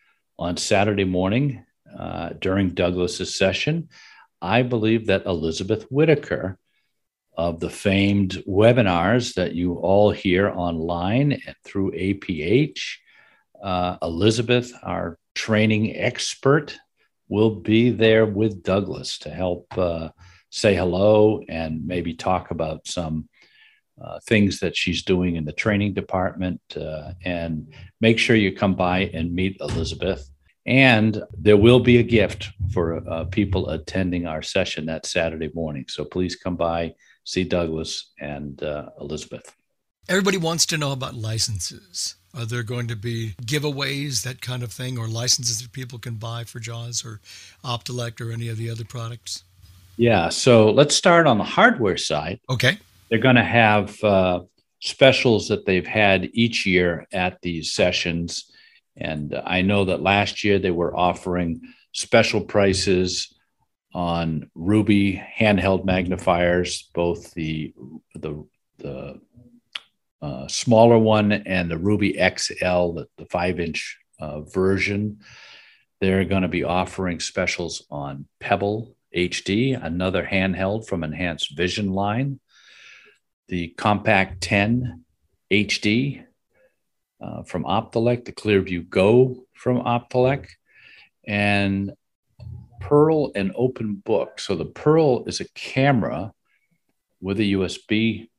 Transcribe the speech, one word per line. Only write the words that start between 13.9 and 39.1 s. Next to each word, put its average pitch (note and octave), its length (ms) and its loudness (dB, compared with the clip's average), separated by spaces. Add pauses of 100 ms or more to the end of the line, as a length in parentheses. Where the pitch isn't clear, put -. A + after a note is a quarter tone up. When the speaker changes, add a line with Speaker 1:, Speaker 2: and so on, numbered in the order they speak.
Speaker 1:
Elizabeth, A2 720 0 (100)
our F2+ 360 -6 (160)
training G#2+ 600 2
expert, - 840 0 (500)
will G#2+ 220 4
be G#2+ 400 2
there A2 340 4
with G#2 380 -2
Douglas - 560 -2
to - 100 -16
help, F2 480 -6
uh, E2+ 320 -2 (400)
say G#2 260 2
hello G2+ 720 4
and D#2+ 400 -6
maybe E2+ 280 -4
talk F2+ 360 -4
about D#2+ 380 -6
some, D#2+ 400 -6 (760)
uh, E2 240 -14
things G#2 340 2
that F2 140 -2
she's - 280 -4
doing F2+ 340 0
in D#2+ 80 -4
the D2+ 80 -8
training G#2 400 0
department, F#2 680 -4 (160)
uh, D#2 340 -10 (140)
and E2+ 480 -6 (260)
make A2+ 180 4
sure A#2 180 4
you G2 200 4
come F#2+ 180 0
by F2+ 260 0 (120)
and E2 220 -4
meet F#2+ 260 -2
Elizabeth. F2+ 720 -4 (360)
And A2 560 4 (160)
there G#2 180 8
will A#2+ 240 8
be A#2+ 160 6
a A#2+ 60 6
gift A2+ 480 0 (200)
for, E2 400 -2
uh, D#2+ 140 -6
people F2+ 460 -2
attending F2 560 -4
our D#2 160 -6
session E2+ 440 -6
that D#2+ 200 -8
Saturday D#2+ 480 -4
morning. D2+ 340 -8
So - 160 -8
please F#2 320 -4
come F#2 180 -6
by, E2 400 -4 (300)
see F#2 200 -4
Douglas E2 760 -4
and, D2 420 -12
uh, D2+ 280 -8 (100)
Elizabeth. - 560 -14 (500)